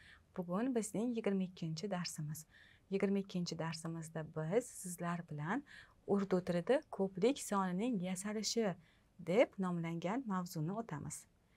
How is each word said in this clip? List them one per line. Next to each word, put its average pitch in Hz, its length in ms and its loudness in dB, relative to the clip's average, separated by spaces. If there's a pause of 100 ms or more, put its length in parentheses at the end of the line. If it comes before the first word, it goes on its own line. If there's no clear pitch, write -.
(300)
Bugun 185 420 -2
bizning 226 440 0
yigirma 202 280 2
ikkinchi 175 460 -4
darsimiz. 165 560 -4 (400)
Yigirma 196 340 2
ikkinchi 175 400 -2
darsimizda 160 680 -4
biz 160 440 0
sizlar 175 560 -4
bilan 156 400 -4 (380)
urdu 196 420 2
tilida 180 340 4 (100)
ko'plik 196 520 2
sonining 196 600 0
yasalishi 202 720 0 (440)
deb 196 380 4
nomlangan 175 680 0
mavzuni 180 460 -2
o'tamiz. 156 540 -6 (320)